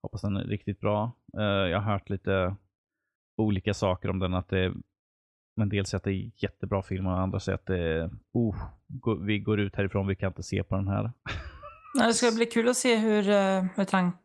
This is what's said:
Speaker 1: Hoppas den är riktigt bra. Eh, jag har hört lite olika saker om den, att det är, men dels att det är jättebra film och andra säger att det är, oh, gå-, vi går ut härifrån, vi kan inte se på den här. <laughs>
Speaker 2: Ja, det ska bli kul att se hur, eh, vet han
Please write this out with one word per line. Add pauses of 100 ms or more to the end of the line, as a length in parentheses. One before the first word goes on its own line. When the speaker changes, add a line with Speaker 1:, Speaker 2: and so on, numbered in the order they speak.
Speaker 1:
Hoppas
den
är
riktigt
bra. (260)
Eh,
jag
har
hört
lite (800)
olika
saker
om
den,
att
det
är, (840)
men
dels
att
det
är (120)
jättebra
film
och
andra
säger
att
det
är, (240)
oh, (320)
gå-,
vi
går
ut
härifrån,
vi
kan
inte
se
på
den
här.
<laughs> (720)
Speaker 2:
Ja,
det
ska
bli
kul
att
se
hur,
eh, (120)
vet
han (140)